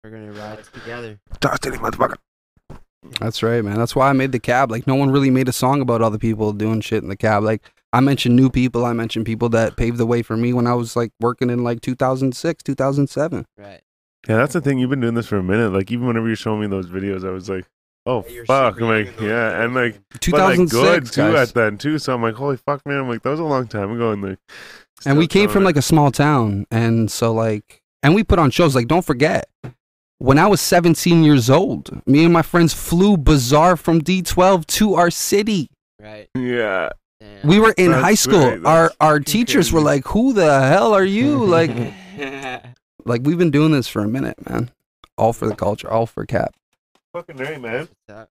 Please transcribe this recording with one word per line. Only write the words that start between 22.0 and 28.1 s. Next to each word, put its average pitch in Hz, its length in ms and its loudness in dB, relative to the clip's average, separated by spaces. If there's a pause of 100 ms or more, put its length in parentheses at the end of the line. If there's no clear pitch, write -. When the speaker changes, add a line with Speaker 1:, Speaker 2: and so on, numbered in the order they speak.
Speaker 2:
I'm 120 80 -4
like, 113 120 -2
"Holy 135 220 -4
fuck, 143 300 -8
man." 143 120 -4
I'm 131 100 -6
like, 117 140 -6
"That 131 80 -4
was 151 100 -4
a 165 40 -4
long 131 240 -2
time 104 240 -6
ago." 117 200 -2
And, 101 100 -6
like, 95 160 -8 (680)
Speaker 3:
And 143 120 2
we 160 100 2
Speaker 2:
still 190 160 2
Speaker 3:
came 202 60 2
from, - 120 -4
Speaker 2:
killing - 20 4
it. 190 40 4
Speaker 3:
like, 165 100 2
a 139 60 0
small 147 280 4
town. 117 640 0
And 113 380 0
so, 113 220 -2
like, 113 500 -4 (200)
and 151 140 4